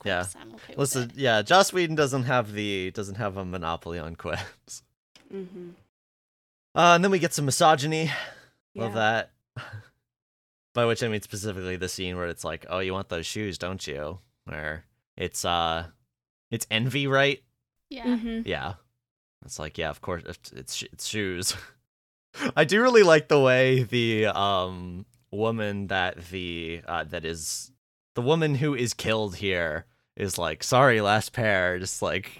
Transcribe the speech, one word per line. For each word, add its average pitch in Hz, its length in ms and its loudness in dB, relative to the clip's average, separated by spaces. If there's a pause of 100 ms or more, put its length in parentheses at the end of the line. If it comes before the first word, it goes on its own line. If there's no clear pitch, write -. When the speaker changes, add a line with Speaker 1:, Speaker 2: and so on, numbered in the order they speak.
Speaker 1:
Yeah. 92 140 -2
Speaker 2:
quips, 90 160 -6
I'm 113 200 -16
okay - 180 -20
with - 40 -16
Speaker 1:
Listen, 135 340 0
Speaker 2:
it. - 40 -18
Speaker 1:
yeah, 117 260 2
Joss 180 320 6
Whedon 170 220 0
doesn't 139 280 2
have 120 300 0
the, 98 380 -2
doesn't 98 240 -8
have 101 220 -4
a 95 80 -6
monopoly 85 520 -6
on 82 180 -8
quips. - 680 -10 (500)
Speaker 3:
Mm-hmm. 180 360 -12 (1040)
Speaker 1:
Uh, 170 200 8
and 170 80 6
then 196 80 4
we 190 80 4
get 170 140 0
some 147 120 -2
misogyny. 156 680 4 (640)
Love 113 180 -4
Speaker 3:
Yeah. 110 320 2 (300)
Speaker 1:
that. - 80 -12
<laughs> - 0 - (1080)
By 120 120 2
which 117 180 0
I 117 60 0
mean 107 120 -2
specifically 92 540 -6
the 90 140 -4
scene 90 260 -6
where 87 120 -4
it's - 180 -8
like, 82 240 -8
"Oh, 90 100 -2
you 95 140 -2
want 95 160 -6
those 82 160 -6
shoes, 104 320 -6
don't 92 280 -8
you?" 73 340 -8 (260)
Where 78 400 -10 (320)
it's, - 260 -6
uh, 85 440 0 (600)
it's 113 220 -6
Envy, 131 360 -2
right? 135 360 2 (460)
Speaker 2:
Yeah. 254 160 -10
Speaker 3:
Mm-hmm. 233 420 -2
Speaker 1:
Yeah. 82 280 -4 (680)
It's - 140 -12
like, 76 180 -10
yeah, 80 120 -2
of 71 120 -8
course, 87 240 -6
it's, - 280 -14
it's, 65 220 -12
sh-, - 80 -8 (100)
it's - 140 -10
shoes. 95 480 -2 (500)
<laughs> - 500 -8
I 151 80 6
do 202 180 4
really 240 220 8
like 160 240 8
the 147 120 6
way 131 440 6
the, 113 440 2
um, 92 800 0 (260)
woman 104 560 -2
that 90 420 -2
the, 85 580 -8
uh, 82 180 -2
that 80 200 -8
is, 82 460 -6 (440)
the 123 60 -4
woman 151 340 2
who 147 200 0
is 120 180 -2
killed 110 420 -2
here 85 500 -2 (300)
is 95 220 -4
like, 80 260 -4
"Sorry, 123 380 6
last 104 320 2
pair." 92 460 2
Just - 220 -6
like, 95 380 -2